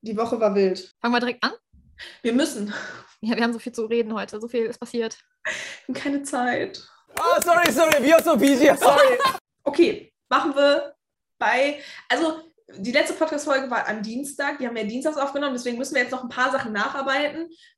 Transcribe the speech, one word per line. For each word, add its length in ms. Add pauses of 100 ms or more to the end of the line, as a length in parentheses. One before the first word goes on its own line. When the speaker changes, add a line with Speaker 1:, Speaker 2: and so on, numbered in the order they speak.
Speaker 1:
Die 160
Woche 220
war 160
wild. 440
Speaker 2:
Fangen 140
wir 60
direkt 240
an? 80 (680)
Speaker 1:
Wir 120
müssen. 400 (480)
Speaker 2:
Ja, 140
wir 80
haben 100
so 60
viel 140
zu 120
reden 280
heute. 280
So 60
viel 180
ist 140
passiert. 380 (260)
Speaker 1:
Wir 100 (420)
haben 60
keine 220
Zeit. 600 (340)
Speaker 3:
Ah, 220
sorry, 300
sorry. 320
We 100
are 100
so 120
busy. 420
Sorry. 460
Speaker 1:
<laughs> 40 (400)
Okay, 460 (160)
machen 260
wir 380 (460)
bei, 420 (260)
also 320 (380)
die 140
letzte 240
Podcast-Folge 560
war 160
am 160
Dienstag. 560
Die 80
haben 80
wir 80
dienstags 340
aufgenommen. 380
Deswegen 240
müssen 160
wir 80
jetzt 80
noch 100
ein 80
paar 220
Sachen 200
nacharbeiten. 760 (280)